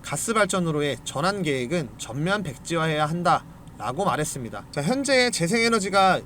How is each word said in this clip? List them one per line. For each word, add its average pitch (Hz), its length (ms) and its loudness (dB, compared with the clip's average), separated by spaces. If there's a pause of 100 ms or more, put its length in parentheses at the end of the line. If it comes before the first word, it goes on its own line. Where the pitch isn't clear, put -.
가스 - 300 -4
발전으로의 165 680 2
전환 190 380 -2
계획은 139 560 -2
전면 175 460 -2
백지화해야 156 640 -2
한다라고 160 1000 -2
말했습니다. 120 640 -4
자, 143 140 -4
현재 254 480 2
재생에너지가 196 960 4